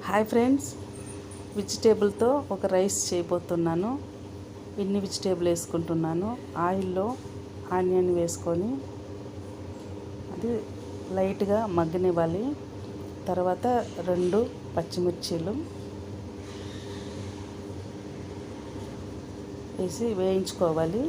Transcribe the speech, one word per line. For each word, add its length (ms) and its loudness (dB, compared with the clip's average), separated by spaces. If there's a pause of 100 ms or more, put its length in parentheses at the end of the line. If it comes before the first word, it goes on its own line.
హాయ్ 240 4
ఫ్రెండ్స్, 380 6 (880)
వెజిటేబుల్తో 720 6 (240)
ఒక 200 -2
రైస్ 220 6 (140)
చేయబోతున్నాను. 800 2 (920)
ఇన్ని 200 2
వెజిటేబుల్ 460 2
వేసుకుంటున్నాను. 800 2 (360)
ఆయిల్లో 400 2 (720)
ఆనియన్ 400 6
వేసుకొని 520 2 (1600)
అది 180 -2 (680)
లైట్గా 420 4 (180)
మగ్గనివ్వాలి. 680 4 (840)
తర్వాత 380 2 (420)
రెండు 300 4 (380)
పచ్చిమిర్చీలు 760 0 (4000)
వేసి 300 0 (120)
వేయించుకోవాలి. 880 2